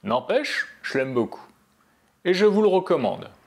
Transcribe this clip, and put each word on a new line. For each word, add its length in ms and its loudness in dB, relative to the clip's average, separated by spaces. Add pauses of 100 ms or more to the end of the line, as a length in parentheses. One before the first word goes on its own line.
N'empêche, 600 -2 (160)
je 160 -6
l'aime 160 -2
beaucoup. 320 -2 (760)
Et 100 2
je 140 4
vous 160 4
le 60 6
recommande. 600 0 (180)